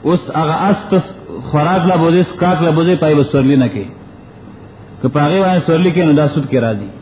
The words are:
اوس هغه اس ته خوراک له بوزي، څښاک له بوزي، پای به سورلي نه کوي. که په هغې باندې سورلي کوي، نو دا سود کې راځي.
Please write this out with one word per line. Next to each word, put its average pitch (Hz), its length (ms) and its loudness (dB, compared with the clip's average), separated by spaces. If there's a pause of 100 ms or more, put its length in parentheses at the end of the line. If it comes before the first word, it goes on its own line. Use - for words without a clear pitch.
اوس 175 260 0
هغه 156 240 -2 (160)
اس 190 80 2 (120)
ته 190 80 2 (520)
خوراک 165 360 0
له 180 100 2
بوزي، 165 260 4
څښاک 175 400 0
له 170 80 2
بوزي، 165 260 2
پای 156 180 2
به 143 80 4
سورلي 135 340 2
نه 123 120 2
کوي. 101 180 -8 (1160)
که - 60 -2
په 147 120 -2
هغې 160 240 2
باندې 185 220 0
سورلي 170 240 2
کوي، 170 140 0
نو 151 80 4
دا 147 160 4
سود 143 220 -2
کې 131 160 0
راځي. 104 220 -6 (140)